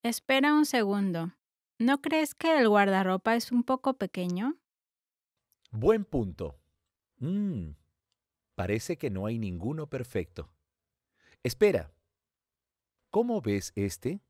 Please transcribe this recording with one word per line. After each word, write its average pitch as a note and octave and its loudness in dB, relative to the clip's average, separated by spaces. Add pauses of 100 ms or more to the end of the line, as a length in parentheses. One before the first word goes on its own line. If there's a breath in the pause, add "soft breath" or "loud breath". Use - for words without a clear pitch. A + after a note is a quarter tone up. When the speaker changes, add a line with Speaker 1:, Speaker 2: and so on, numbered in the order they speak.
Speaker 1:
Espera C4+ 2
un D4+ 6
segundo. G3 0 (460)
¿No C4+ 2
crees D#4 0
que D#4+ 2
el A#3+ 6
guardarropa G3 4
es A#3 -4
un B3 2
poco C4 0
pequeño? F#3 -4 (1120)
Speaker 2:
Buen F#3+ 2
punto. F#2 -4 (560)
Mm, D#3 -4 (840)
parece G#2+ -4
que C#3 -6
no F#2+ -4
hay A2+ -4
ninguno A2 -6
perfecto. G2 -8 (920 soft breath)
Espera. C3 2 (1160)
¿Cómo A3+ 0
ves G2+ -2
este? G#2 -6